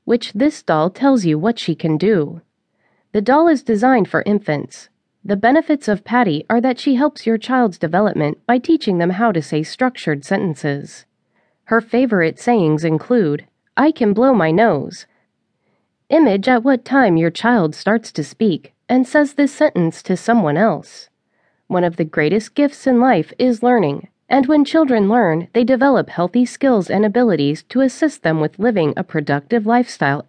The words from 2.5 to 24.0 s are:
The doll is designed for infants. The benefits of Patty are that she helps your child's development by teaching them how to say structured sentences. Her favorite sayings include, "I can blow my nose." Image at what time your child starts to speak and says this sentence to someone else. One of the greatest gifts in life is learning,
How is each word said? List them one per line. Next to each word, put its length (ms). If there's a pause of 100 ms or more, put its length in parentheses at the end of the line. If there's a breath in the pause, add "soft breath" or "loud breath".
The 100
doll 280
is 140
designed 440
for 180
infants. 640 (360)
The 140
benefits 500
of 180
Patty 440
are 120
that 180
she 160
helps 300
your 120
child's 400
development 680
by 120
teaching 420
them 120
how 200
to 100
say 220
structured 600
sentences. 840 (600)
Her 160
favorite 580
sayings 460
include, 600 (300)
"I 160
can 220
blow 200
my 180
nose." 560 (1000)
Image 380
at 160
what 220
time 320
your 140
child 440
starts 380
to 100
speak 500 (140)
and 180
says 280
this 180
sentence 520
to 140
someone 400
else. 520 (580)
One 160
of 140
the 80
greatest 500
gifts 320
in 120
life 380
is 240
learning, 460 (220)